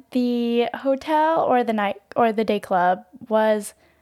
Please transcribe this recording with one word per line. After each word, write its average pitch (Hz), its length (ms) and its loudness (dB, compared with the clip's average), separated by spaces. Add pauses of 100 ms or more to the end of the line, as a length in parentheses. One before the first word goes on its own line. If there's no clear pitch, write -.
(100)
the 240 640 0
hotel 311 680 0
or 247 180 2
the 226 100 -2
night 202 300 -4 (140)
or 226 160 2
the 220 100 -2
day 208 160 0
club 185 460 0 (240)
was 214 460 0 (280)